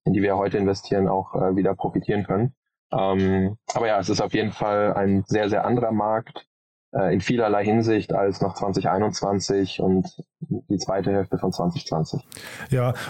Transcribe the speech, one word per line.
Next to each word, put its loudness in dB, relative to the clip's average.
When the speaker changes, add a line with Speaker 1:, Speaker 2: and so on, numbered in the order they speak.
Speaker 1:
in 2
die 2
wir 2
heute 0
investieren, 2
auch, -2
äh, 0
wieder 2
profitieren -2
können. 0
Ähm, 2
aber 0
ja, 2
es -2
ist 0
auf -2
jeden 0
Fall 0
ein 2
sehr, 2
sehr 2
anderer 2
Markt, -2
äh, 2
in 2
vielerlei 2
Hinsicht 2
als 0
noch -2
zwanzig -2
einundzwanzig 0
und 0
die -4
zweite -2
Hälfte 0
von -2
zwanzig -4
zwanzig. -4
Speaker 2:
Ja, 0